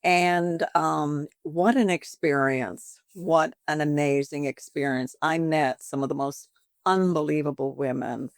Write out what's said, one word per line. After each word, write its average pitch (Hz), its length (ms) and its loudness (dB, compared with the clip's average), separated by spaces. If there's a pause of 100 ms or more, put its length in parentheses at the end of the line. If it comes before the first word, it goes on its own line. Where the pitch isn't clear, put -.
And, 175 680 2
um, 156 540 0 (140)
what 175 340 2
an 233 140 4
experience. 135 1080 -2 (140)
What 165 400 2 (140)
an 156 120 0
amazing 147 680 0
experience. 135 760 -4
I 160 160 0
met 156 440 0
some 139 200 -6
of 139 60 -2
the 135 60 -2
most 139 340 -6 (380)
unbelievable 151 880 0
women. 127 640 -4